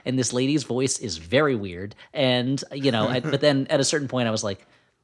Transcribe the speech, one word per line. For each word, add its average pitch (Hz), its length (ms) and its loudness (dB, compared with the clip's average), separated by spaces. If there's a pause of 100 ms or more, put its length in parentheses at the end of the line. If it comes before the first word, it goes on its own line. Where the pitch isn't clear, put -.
and 127 140 0
this 120 140 0
lady's 135 300 0
voice 127 360 -2
is 95 180 -6
very 123 380 2
weird. 98 400 -8 (180)
And, 131 480 0 (120)
you 139 180 0
know, 110 160 2
I, 127 140 -2
but 139 180 -2
then 139 300 4
at 147 100 4
a 135 60 2
certain 143 240 0
point, 127 180 0
I 110 40 0
was 110 120 -2
like, 101 220 -6 (380)